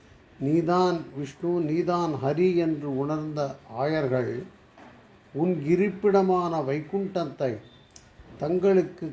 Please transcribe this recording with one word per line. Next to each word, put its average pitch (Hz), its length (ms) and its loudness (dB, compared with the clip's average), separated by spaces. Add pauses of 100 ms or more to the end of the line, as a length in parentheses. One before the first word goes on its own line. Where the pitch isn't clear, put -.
(400)
நீதான் 170 580 2 (160)
விஷ்ணு, 147 380 -6 (100)
நீதான் 170 520 0
ஹரி 147 440 2
என்று 156 400 0
உணர்ந்த 151 440 -2 (360)
ஆயர்கள் 131 540 0 (1000)
உன் 170 200 0 (120)
இருப்பிடமான 185 880 2 (100)
வைகுண்டத்தை 151 880 -4 (840)
தங்களுக்கு 175 760 2